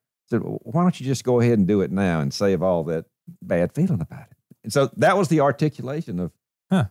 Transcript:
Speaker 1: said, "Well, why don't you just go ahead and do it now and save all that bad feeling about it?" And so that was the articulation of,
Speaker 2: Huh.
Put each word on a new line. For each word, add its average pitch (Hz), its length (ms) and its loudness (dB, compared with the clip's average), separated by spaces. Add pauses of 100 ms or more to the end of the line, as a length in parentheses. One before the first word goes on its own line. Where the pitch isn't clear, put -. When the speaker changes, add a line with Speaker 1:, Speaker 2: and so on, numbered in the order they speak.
(300)
Speaker 1:
said, 113 120 -2
"Well, 107 200 -8
why 156 200 -2
don't 180 160 2
you 127 80 -10
just 135 180 -2
go 123 160 2
ahead 117 180 4
and 92 100 4
do 101 140 4
it - 100 -2
now 92 280 0
and 71 120 -2
save 98 300 0
all 87 220 0
that 82 200 -4 (380)
bad 87 320 -2
feeling 156 260 0
about - 300 -10
it?" - 60 -20 (280)
And 110 80 -10
so 139 140 2 (100)
that 160 220 4
was 185 100 0
the 156 120 2
articulation 139 760 -2
of, 85 140 -4 (380)
Speaker 2:
Huh. 170 200 2